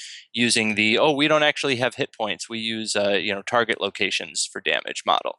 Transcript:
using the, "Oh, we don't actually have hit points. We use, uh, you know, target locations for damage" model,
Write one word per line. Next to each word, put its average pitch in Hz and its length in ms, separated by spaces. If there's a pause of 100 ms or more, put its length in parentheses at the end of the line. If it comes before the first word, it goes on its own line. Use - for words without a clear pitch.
(340)
using 113 400
the, 107 240
"Oh, 135 140
we 143 160
don't 151 160
actually 143 320
have 120 200
hit 131 160
points. 104 380
We 113 100
use, 110 360
uh, 101 260
you 101 120
know, 101 100
target 117 360
locations 92 720
for 98 100
damage" - 440
model, - 340